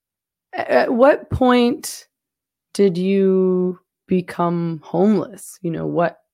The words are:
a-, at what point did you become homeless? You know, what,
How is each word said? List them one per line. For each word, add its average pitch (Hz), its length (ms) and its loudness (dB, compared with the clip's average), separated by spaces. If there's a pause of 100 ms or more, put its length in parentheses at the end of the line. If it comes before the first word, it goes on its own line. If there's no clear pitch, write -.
(540)
a-, - 180 -6
at 254 220 2
what 269 360 2
point - 800 0 (640)
did 196 240 2
you 185 800 0 (260)
become 175 800 -2
homeless? 196 760 -2
You 170 80 0
know, 160 160 -6
what, 160 340 -2 (120)